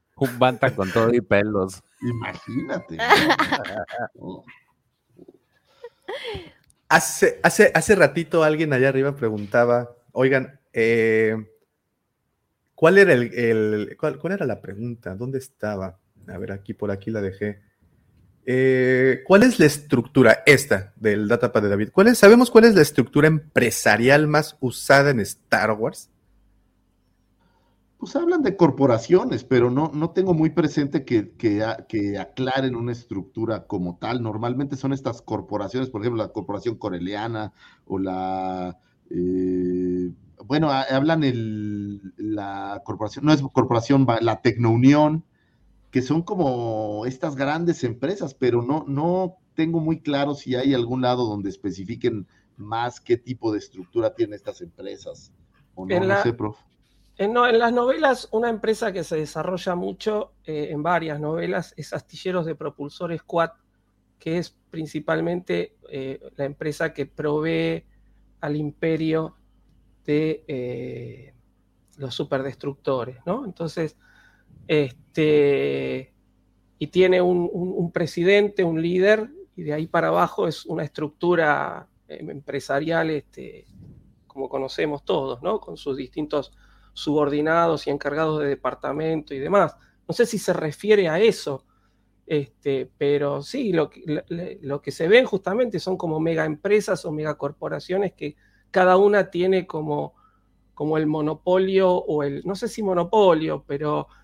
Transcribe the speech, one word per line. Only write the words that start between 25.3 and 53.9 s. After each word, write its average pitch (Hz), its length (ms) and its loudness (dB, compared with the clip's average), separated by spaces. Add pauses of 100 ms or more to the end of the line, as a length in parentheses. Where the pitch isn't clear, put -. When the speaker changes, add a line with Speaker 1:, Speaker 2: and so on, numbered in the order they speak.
Speaker 3:
Wars? 117 360 -6 (1900)
Speaker 2:
Pues - 180 -8
hablan 339 280 0
de 208 120 0
corporaciones, 139 880 2
pero 123 280 2
no, 151 200 -2
no 160 200 -4
tengo 185 240 0
muy 156 160 2
presente 147 520 -2
que, 107 280 -2
que 107 320 -2
a-, - 260 -6
que 101 300 -4
aclaren 131 560 -4
una 120 160 -6
estructura 110 760 -8
como 90 320 -6
tal. 120 240 -6
Normalmente 120 540 -4
son 135 180 -4
estas 131 300 -8
corporaciones, 104 640 -6
por 104 120 -10
ejemplo, 113 220 -2
la 92 80 -12
corporación 101 440 -6
coreliana 104 800 -8 (340)
o 95 100 -6
la... 92 800 -6 (320)
Eh, 90 1000 -2 (340)
bueno, 151 240 0
ha-, 135 140 0
hablan 147 400 2
el, 104 920 -4
la 98 680 -8
corporación, 107 400 -6
no 156 80 6
es 139 80 4
corporación, 131 680 2
va, 113 140 2
la 113 220 -2
Tecnounión, 131 800 4 (640)
que 127 140 -2
son 156 180 0
como 117 880 -4
estas 135 280 -6
grandes 156 480 -2
empresas, 135 520 -6
pero 120 260 0
no, 139 260 -4
no 175 500 -2 (180)
tengo 165 240 0
muy 160 220 -2
claro 143 340 -2
si 127 180 -6
hay 135 220 2
algún 123 260 -2
lado 123 240 0
donde 101 240 -6
especifiquen 101 800 -6 (300)
más 113 440 -6
qué 120 160 0
tipo 117 340 -6
de 107 60 -2
estructura 104 560 -6